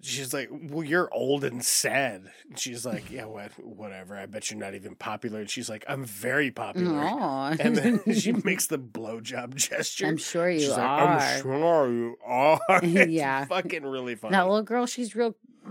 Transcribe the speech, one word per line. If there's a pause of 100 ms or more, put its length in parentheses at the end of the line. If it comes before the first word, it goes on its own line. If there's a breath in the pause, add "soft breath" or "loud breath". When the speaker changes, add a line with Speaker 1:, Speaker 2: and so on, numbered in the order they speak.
Speaker 1:
she's
like,
"Well,
you're
old
and
sad." (180)
And
she's
like,
"Yeah,
what,
whatever.
I
bet
you're
not
even
popular."
And
she's
like,
"I'm
very
popular."
Speaker 2:
Aw.
Speaker 1:
And
then
<laughs>
Speaker 2:
<laughs>
Speaker 1:
she
makes
the
blowjob
gesture.
Speaker 2:
"I'm
sure
you
Speaker 1:
She's
like,
Speaker 2:
are."
Speaker 1:
"I'm
sure
you
are."
<laughs> (160)
It's
Speaker 2:
Yeah.
Speaker 1:
fucking
really
funny.
Speaker 2:
That
little
girl,
she's
real (360)